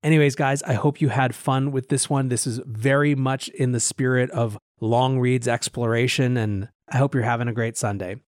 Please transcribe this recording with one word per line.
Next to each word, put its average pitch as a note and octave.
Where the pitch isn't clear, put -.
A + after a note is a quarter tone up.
Anyways, D3+
guys, C#3
I D3+
hope C#3+
you C#3+
had B2
fun C3+
with C3
this C3+
one. C3+
This B2
is A#2
very C#3
much C3
in B2+
the A#2+
spirit B2+
of A#2
long B2+
reads B2
exploration, A#2+
and G#2
I -
hope C3+
you're B2+
having A#2+
a A2+
great A2+
Sunday. G2+